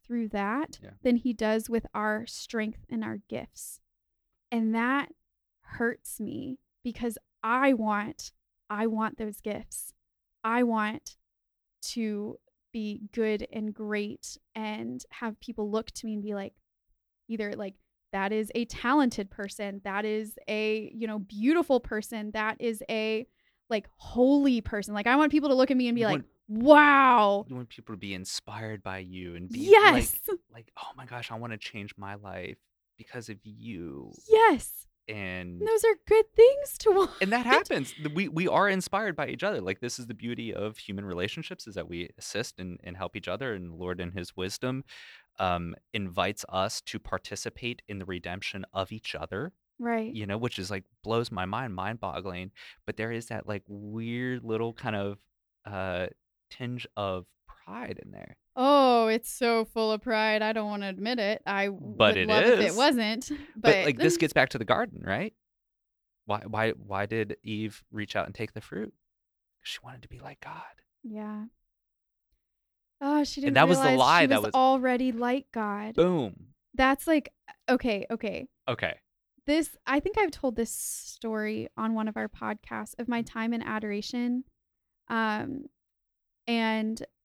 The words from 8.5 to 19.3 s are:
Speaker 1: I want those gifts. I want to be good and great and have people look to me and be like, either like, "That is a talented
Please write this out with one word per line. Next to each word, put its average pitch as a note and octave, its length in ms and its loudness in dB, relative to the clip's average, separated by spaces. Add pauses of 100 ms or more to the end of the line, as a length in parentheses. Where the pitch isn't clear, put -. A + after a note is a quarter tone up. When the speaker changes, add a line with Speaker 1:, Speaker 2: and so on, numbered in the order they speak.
Speaker 1:
I G#3+ 180 -2
want A3 320 -2
those G#3+ 220 -8
gifts. - 520 -10 (500)
I A#3 200 2
want A3 540 -2 (680)
to G#3+ 560 -4 (340)
be G#3+ 300 -6 (100)
good G#3+ 400 -2
and G#3+ 220 -6
great G#3 640 -6 (160)
and A3+ 560 -8
have A3 300 -8
people G#3+ 300 -6
look A3 200 -2
to - 160 -12
me A3 80 -6
and G#3 80 -6
be G#3 120 -6
like, G3 200 -8 (760)
either G#3+ 260 -6
like, G3 200 -8 (380)
"That G3 200 0
is A3 220 0
a A#3+ 100 0
talented B3 680 0